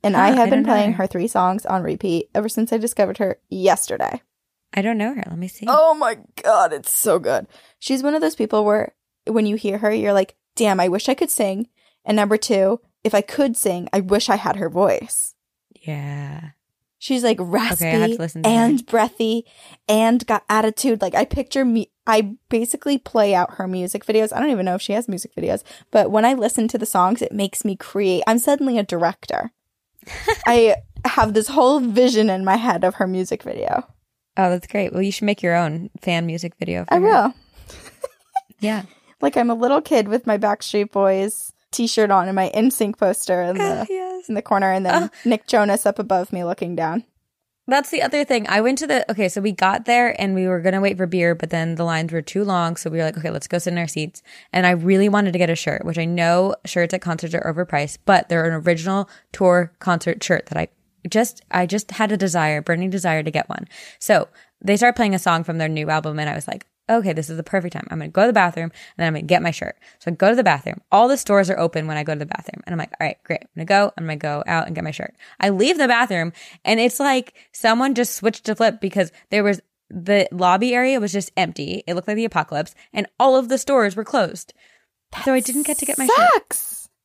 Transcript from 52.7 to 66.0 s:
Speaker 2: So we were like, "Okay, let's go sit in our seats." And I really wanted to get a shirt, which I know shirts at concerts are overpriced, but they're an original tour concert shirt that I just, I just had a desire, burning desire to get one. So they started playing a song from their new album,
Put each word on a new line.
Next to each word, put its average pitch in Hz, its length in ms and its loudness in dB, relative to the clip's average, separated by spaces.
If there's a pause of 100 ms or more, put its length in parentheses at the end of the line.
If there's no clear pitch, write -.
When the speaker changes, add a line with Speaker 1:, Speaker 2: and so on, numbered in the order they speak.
Speaker 2:
So - 140 -8
we 160 80 -4
were 160 80 0
like, 156 120 -4
"Okay, 160 120 -6
let's - 180 -8
go 175 120 -2
sit 175 120 -4
in 175 80 -2
our 165 80 -4
seats." 160 340 -8 (300)
And 180 160 0
I 180 40 4
really 190 360 4
wanted 202 260 2
to 180 60 -2
get 175 100 2
a 165 60 0
shirt, - 300 -6
which 165 140 -6
I 165 60 -2
know 175 500 2 (100)
shirts 170 280 -2
at 185 80 -4
concerts 165 320 -6
are - 80 -2 (120)
overpriced, 151 520 -4
but 190 220 4
they're 165 180 0
an 160 220 -2
original 185 400 0 (240)
tour 180 480 4
concert 170 440 -2
shirt - 240 0
that 156 100 -6
I 160 100 -2 (420)
just, 220 320 0 (100)
I 180 140 0
just 196 260 -6
had 220 200 -2
a 214 60 0
desire, 160 440 0
burning 175 280 -2
desire 170 340 -2
to 156 80 -4
get - 180 -4
one. - 180 -10 (320)
So - 280 2 (340)
they 196 160 2
started 240 180 4
playing 202 200 2
a 180 40 -2
song 165 240 0
from 165 140 -6
their 156 120 -2
new 156 200 -4
album, 156 300 -2